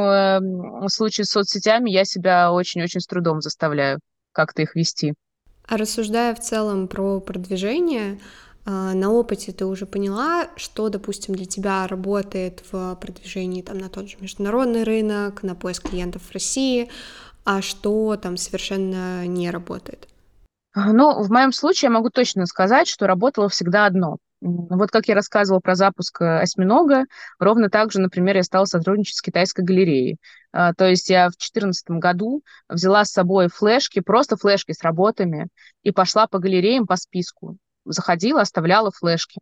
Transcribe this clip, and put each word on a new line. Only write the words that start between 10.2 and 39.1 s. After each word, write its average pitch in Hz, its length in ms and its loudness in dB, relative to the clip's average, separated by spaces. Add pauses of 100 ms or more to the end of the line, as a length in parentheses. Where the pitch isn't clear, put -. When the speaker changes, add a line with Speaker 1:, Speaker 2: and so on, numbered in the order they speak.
Speaker 2:
что, - 320 -6
допустим, 202 480 -8
для 185 100 -8
тебя 190 400 -4
работает 190 840 -6
в 185 280 -8
продвижении 185 640 -10
там, 190 160 -10
на 190 100 -10
тот 190 220 -14
же - 100 -20
международный 226 640 -2
рынок, 208 600 -2
на 185 100 -4
поиск 180 360 -10
клиентов 180 380 -6
в - 40 -20
России, 247 580 -2 (540)
а 196 180 0
что 214 540 -2
там 185 200 -6
совершенно 185 920 -6
не 175 240 -4
работает? 175 580 -12 (680)
Speaker 1:
А, 202 180 2
ну, 262 300 6
в 196 80 -2
моём 254 220 4
случае 302 360 2
я 240 60 2
могу 226 160 2
точно 196 360 0
сказать, 226 420 4
что - 180 -2
работало 202 440 2
всегда 196 360 2
одно. 180 320 0 (240)
М, 175 280 -4
вот 185 200 2
как 220 180 2
я 220 80 4
рассказывала 202 440 2
про 185 160 2
запуск, 190 460 0
э, 165 200 2
"Осьминога", 262 600 4 (360)
ровно 208 300 4
так 214 220 2
же, 196 80 0
например, 185 360 2
я 180 80 2
стала 190 220 2
сотрудничать 190 500 -2
с - 60 -8
Китайской 185 420 -2
галереей. 170 540 2 (340)
А, 175 220 2
то 190 120 2
есть 185 240 2
я 180 200 6
в 175 80 -12
четырнадцатом 185 640 -4
году 208 420 -2 (260)
взяла 190 360 4
с - 80 -8
собой 185 360 2
флешки, 214 520 0
просто 220 360 2
флешки 196 360 0
с - 100 -14
работами, 175 680 0 (360)
и 202 80 0
пошла 202 360 2
по 196 120 -2
галереям 196 460 2
по 185 100 0
списку. 175 600 -8 (300)
Заходила, 190 560 0
оставляла 196 500 2
флешки. - 500 -4